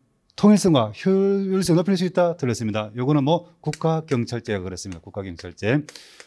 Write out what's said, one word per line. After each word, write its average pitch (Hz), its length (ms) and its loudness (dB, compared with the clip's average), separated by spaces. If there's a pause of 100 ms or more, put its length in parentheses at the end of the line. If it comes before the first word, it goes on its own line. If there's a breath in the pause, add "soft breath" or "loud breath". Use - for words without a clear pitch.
(340)
통일성과 175 560 4
효율성 190 840 0
높일 180 200 2
수 175 80 -2
있다. 175 320 0
틀렸습니다. 110 600 -4
요거는 139 260 2
뭐 170 380 -2
국가경찰제가 123 1040 -4
그랬습니다. 90 360 -12
국가경찰제. 98 840 -4 (400 loud breath)